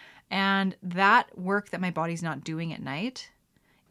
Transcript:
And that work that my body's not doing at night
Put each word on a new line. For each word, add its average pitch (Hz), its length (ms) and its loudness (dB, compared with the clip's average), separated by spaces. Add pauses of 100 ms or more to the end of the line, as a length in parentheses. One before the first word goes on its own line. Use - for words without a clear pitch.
(320)
And 196 500 2
that 196 560 4
work 196 320 -2
that 180 120 -6
my 185 100 0
body's 165 320 -4
not 156 200 -4
doing 165 300 -6
at - 80 -12
night 156 480 -8 (600)